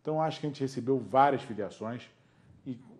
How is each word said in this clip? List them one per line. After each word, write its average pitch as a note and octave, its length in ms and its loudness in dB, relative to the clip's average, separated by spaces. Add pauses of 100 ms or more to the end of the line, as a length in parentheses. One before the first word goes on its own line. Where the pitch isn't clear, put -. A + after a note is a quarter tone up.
Então, D#3 200 -2
acho D#3 180 -2
que - 60 -6
a D3+ 40 -2
gente C#3 120 -6
recebeu C3 380 0
várias B2+ 440 4
filiações G#2+ 600 -8 (640)
e, B2+ 120 -8 (220)